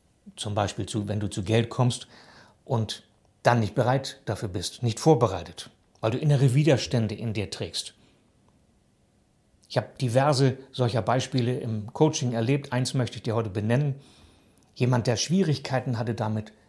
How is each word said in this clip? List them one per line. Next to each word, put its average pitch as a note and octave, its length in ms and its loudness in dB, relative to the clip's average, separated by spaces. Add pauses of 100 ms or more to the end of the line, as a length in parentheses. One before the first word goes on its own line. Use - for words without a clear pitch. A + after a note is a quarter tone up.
(380)
zum G#2 180 -6
Beispiel G2+ 300 -2
zu, G2+ 240 -4
wenn G2+ 100 -2
du G2+ 100 -2
zu G2+ 140 -6
Geld A2+ 260 2
kommst - 380 0 (560)
und A2+ 400 -4 (400)
dann A#2+ 160 6
nicht G#2 160 -2
bereit C3 480 0
dafür A2 240 -6
bist, - 340 -8
nicht A2+ 200 -2
vorbereitet, G#2+ 680 2 (300)
weil A2+ 120 0
du B2+ 60 -2
innere C#3 360 4
Widerstände B2+ 600 2
in A2+ 200 -6
dir G2 160 -4
trägst. - 440 -10 (1700)
Ich - 80 -16
habe A#2+ 140 -2 (100)
diverse C3+ 580 4 (140)
solcher A#2+ 300 0
Beispiele B2 580 0
im G#2+ 320 -6
Coaching D3 400 2
erlebt. A#2+ 400 0
Eins B2+ 220 -2
möchte B2 240 -2
ich - 60 -12
dir A2 120 -2
heute A2 140 0
benennen. A#2+ 460 0 (800)
Jemand, B2 320 2
der A#2 100 2
Schwierigkeiten C3+ 840 0
hatte, A#2 160 -4
damit G#2+ 380 -4 (160)